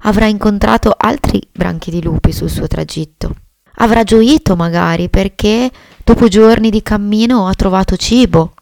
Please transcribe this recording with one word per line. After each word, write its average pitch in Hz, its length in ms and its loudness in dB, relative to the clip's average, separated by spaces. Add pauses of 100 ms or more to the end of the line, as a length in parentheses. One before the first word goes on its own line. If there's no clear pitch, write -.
Avrà 214 240 2
incontrato 214 680 0
altri 220 460 -2 (100)
branchi 180 380 -6
di 165 140 -6
lupi 165 300 0
sul - 180 -6
suo - 160 -6
tragitto. - 640 -8 (420)
Avrà 226 280 2
gioito 226 520 2
magari 170 540 -2
perché 214 600 -2 (320)
dopo 233 240 4
giorni 220 420 4
di 214 140 -2
cammino 208 640 0
ha 190 80 -2
trovato 190 400 0
cibo 175 680 0